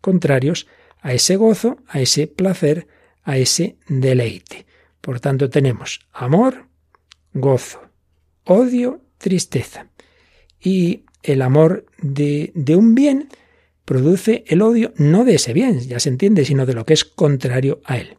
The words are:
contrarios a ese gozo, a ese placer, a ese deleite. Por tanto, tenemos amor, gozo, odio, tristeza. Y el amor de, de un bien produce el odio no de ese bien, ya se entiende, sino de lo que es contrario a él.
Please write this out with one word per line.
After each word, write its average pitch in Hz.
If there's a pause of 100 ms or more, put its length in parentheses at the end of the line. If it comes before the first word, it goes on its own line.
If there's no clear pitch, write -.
contrarios 151 (340)
a 135
ese 151
gozo, 226 (100)
a 147
ese 143
placer, 165 (340)
a 139
ese 165 (100)
deleite. 127 (340)
Por 123
tanto, 135
tenemos 127 (120)
amor, 202 (640)
gozo, 131 (640)
odio, 247 (160)
tristeza. - (680)
Y 185 (180)
el 135
amor 156 (120)
de, 147
de 156
un 226
bien 277 (560)
produce 175
el 170
odio 226
no 160
de 226
ese -
bien, 185
ya 123
se -
entiende, 156
sino 135
de 131
lo 113
que 156
es 151
contrario 135
a 127
él. -